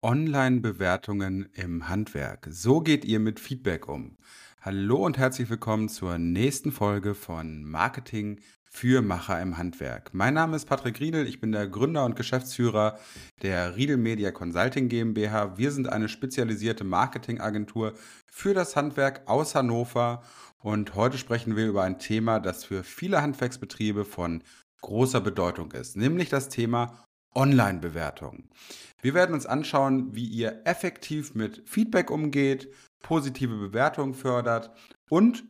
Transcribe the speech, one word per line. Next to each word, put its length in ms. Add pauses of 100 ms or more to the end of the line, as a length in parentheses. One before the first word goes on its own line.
Online-Bewertungen 1500
im 340
Handwerk. 640
So 280
geht 260
ihr 140
mit 200
Feedback 500
um. 280 (440)
Hallo 420
und 140
herzlich 320
willkommen 400
zur 300
nächsten 520
Folge 440
von 480
Marketing 760 (220)
für 400
Macher 400
im 160
Handwerk. 560
Mein 220
Name 220
ist 80
Patrick 340
Riedel, 260
ich 140
bin 120
der 160
Gründer 380
und 100
Geschäftsführer 840 (420)
der 360
Riedel 200
Media 320
Consulting 600
G 100
M 160
B 160
H. 260
Wir 140
sind 180
eine 180
spezialisierte 760
Marketingagentur 1120 (380)
für 220
das 220
Handwerk 520
aus 280
Hannover. 680 (380)
Und 340
heute 240
sprechen 380
wir 100
über 160
ein 160
Thema, 420
das 240
für 200
viele 400
Handwerksbetriebe 840
von 380 (380)
großer 380
Bedeutung 520
ist, 260
nämlich 320
das 200
Thema 520 (360)
Online-Bewertung. 1120 (520)
Wir 120
werden 220
uns 100
anschauen, 680
wie 100
ihr 380
effektiv 720
mit 300
Feedback 440
umgeht, 640 (300)
positive 560
Bewertungen 560
fördert 580 (380)
und 400